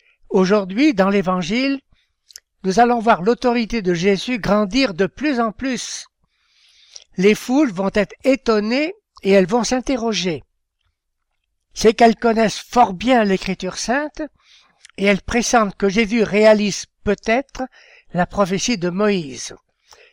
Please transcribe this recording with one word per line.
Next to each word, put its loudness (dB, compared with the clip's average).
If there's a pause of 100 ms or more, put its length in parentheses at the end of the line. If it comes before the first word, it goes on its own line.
(280)
Aujourd'hui, 2
dans 2
l'Évangile, -2 (840)
nous 2
allons 2
voir 2
l'autorité -2
de 0
Jésus -2
grandir 0
de -2
plus -4
en -2
plus. -8 (1080)
Les 2
foules -2
vont -4
être -2 (100)
étonnées 0 (300)
et 2
elles 6
vont 0
s'interroger. -4 (1300)
C'est 4
qu'elles 6
connaissent 0
fort 2
bien 2
l'Écriture -4
sainte -4 (720)
et -2
elles 2
pressentent 0
que 0
Jésus 0
réalise 2 (200)
peut-être -2 (500)
la 0
prophétie -2
de -4
Moïse. -4 (580)